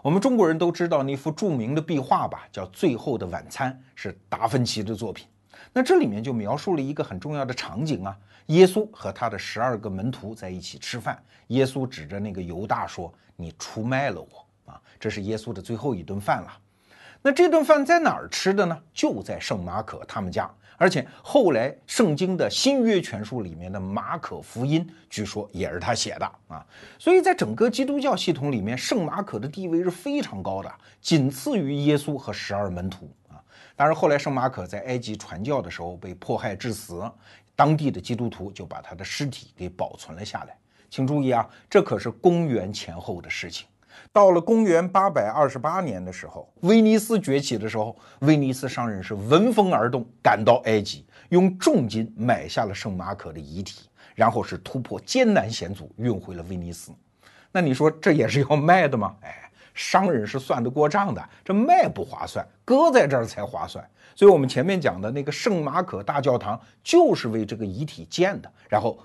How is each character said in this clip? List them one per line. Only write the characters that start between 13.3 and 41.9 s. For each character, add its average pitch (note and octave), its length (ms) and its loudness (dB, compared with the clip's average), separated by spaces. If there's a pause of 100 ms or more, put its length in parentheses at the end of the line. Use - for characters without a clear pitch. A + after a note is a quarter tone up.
：“你 E2 220 -12
出 - 260 -10
卖 C3 260 -2
了 F2 100 -8
我。” - 260 -20 (260)
啊， - 100 -20 (180)
这 A2 100 -6
是 G#2 120 -8
耶 G#2+ 160 -4
稣 A2+ 160 -10
的 G2 80 -14
最 A2+ 140 -10
后 C3 200 -4
一 F2 80 -10
顿 G2 160 -10
饭 C3+ 220 -2
了。 - 100 -16 (720)
那 C#4 100 2
这 F4 180 6
顿 D#4+ 140 4
饭 C#4+ 220 4
在 E4+ 140 4
哪 C4+ 160 0
儿 - 140 -12
吃 - 240 0
的 G3 120 2
呢？ E3 120 -4 (160)
就 C3 280 -2
在 F#2 180 -10
圣 G2 240 -6
马 F2+ 180 -6
可 - 260 -12
他 - 140 -8
们 F2+ 100 -6
家， F#2 180 -4 (280)
而 F#3 120 6
且 C#3 160 -4 (160)
后 A3 300 4
来， B2+ 240 0 (100)
《圣 F3 300 2
经》 F#3 220 -2
的 C#3+ 120 0
新 C4+ 340 2
约 G#3+ 180 4
全 G#2 240 -8
书 B2 160 -8
里 F2 120 -10
面 F2 180 -12
的 G2+ 80 -8
《马 G2+ 380 -6
可 F2 220 -12
福 - 260 -8
音》， D#3+ 220 0 (220)
据 G#2 160 -6
说 G2+ 260 -8
也 F2 200 -6
是 F2+ 80 -6
他 G2 140 -2
写 A2 240 -6
的 - 140 -6 (160)
啊。 D#2+ 180 -16 (320)
所 E4+ 160 2
以 F#4 80 8
在 F4+ 140 2
整 A3 200 -4
个 A#3 140 2
基 B3+ 140 -2
督 C#4+ 160 -2
教 C4 160 0
系 F#3 160 -2
统 C#3+ 200 -2
里 A#2 100 -2
面， A#2 160 -4
圣 G#3 260 -2
马 D#3+ 180 -4
可 G3 160 -8
的 G#2+ 100 -8
地 F#3 200 -8
位 E3 160 0
是 F3+ 80 0
非 C#4+ 300 -4
常 G2+ 200 -8
高 F#2+ 220 -6
的， F#2+ 80 -14 (300)
仅 C#3 280 2
次 A#3+ 280 -4
于 C#3+ 160 -2
耶 C#3+ 240 2
稣 D3 200 -4
和 - 140 -10
十 - 240 -8
二 G2+ 140 -4
门 F2+ 200 -6
徒 E2+ 200 -16 (180)
啊。 - 140 -20 (340)
当 C#3+ 120 4
然 D#3+ 80 2
后 E3+ 120 2
来 D3 100 4
圣 C#3+ 140 -4
马 C3 160 0
可 G#2+ 180 -8
在 G2+ 160 -10
埃 B2+ 160 -4
及 G#2+ 200 -8
传 F2+ 260 -12
教 C3+ 180 -2
的 E2+ 80 -8
时 E2+ 120 -12
候 F2 160 -10
被 F#2 180 -14
迫 A2+ 220 -6
害 G#2 180 -6
致 A#2+ 160 -6
死， F2 320 -10 (520)
当 D3+ 200 6
地 D3 140 0
的 G2+ 100 -4
基 A#2+ 160 -6
督 A#2 140 -4
徒 F#2+ 220 -12
就 F#2+ 140 -16
把 - 140 -14
他 - 140 -18
的 F2 100 -14
尸 - 220 -6
体 - 300 -10
给 F2+ 120 -10
保 - 300 -8
存 - 180 -18
了 F#2 80 -12
下 F2+ 240 -10
来。 - 80 -20 (340)
请 C3 160 -2
注 C#3+ 160 0
意 C3 100 2
啊， A#2 160 2 (200)
这 G3+ 140 6
可 A#2 160 -2